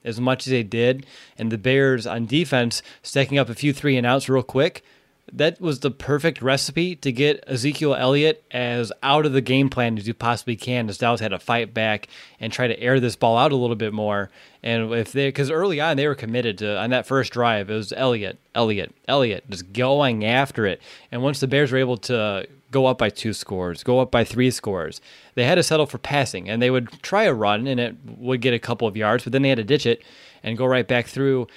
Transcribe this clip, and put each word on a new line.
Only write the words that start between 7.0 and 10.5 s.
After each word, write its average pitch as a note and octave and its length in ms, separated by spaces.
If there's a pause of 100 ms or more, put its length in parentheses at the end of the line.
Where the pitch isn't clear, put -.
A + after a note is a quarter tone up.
get C#3+ 360
Ezekiel C#3 480
Elliott C#3+ 540
as A#2+ 440 (100)
out D3 220
of C#3 80
the C3 80
game C3 280
plan A#2 280
as G2+ 100
you A#2 60
possibly A#2 420